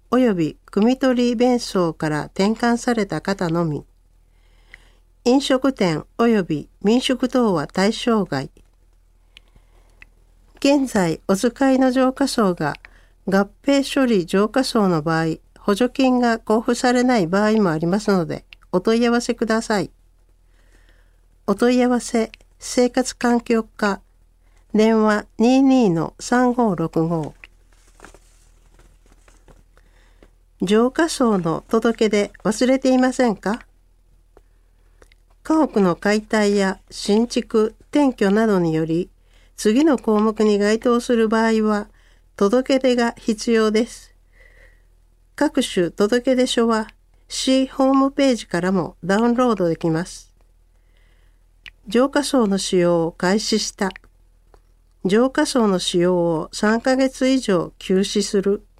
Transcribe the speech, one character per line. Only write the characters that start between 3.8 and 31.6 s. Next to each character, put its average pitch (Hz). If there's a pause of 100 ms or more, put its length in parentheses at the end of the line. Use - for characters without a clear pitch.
飲 254
食 269
店 165 (120)
及 226
び 156 (120)
民 226
宿 247
等 240
は 151
対 196
象 220
外。 143 (2000)
現 277
在 175
お -
使 254
い 262
の 262
浄 262
化 277
槽 196
が 151 (540)
合 196 (160)
併 277
処 269
理 202
浄 196
化 262
槽 214
の 165
場 160
合、 160 (240)
補 208
助 247
金 254
が 233
交 220
付 240
さ 247
れ 247
な 247
い 165
場 196
合 214
も 190
あ 156
り 160
ま 180
す 208
の 180
で、 147 (260)
お 185
問 226
い 240
合 233
わ 240
せ 240
く 233
だ 220
さ 214
い。 - (1500)
お 202
問 240
い 247
合 247
わ 247
せ、 226 (260)
生 -
活 -
環 240
境 226
課、 208 (720)
電 220
話 208 (100)
二 254
二 262
の 165
三 247
五 240
六 160
五。 160 (3250)
浄 214
化 320
槽 226
の 160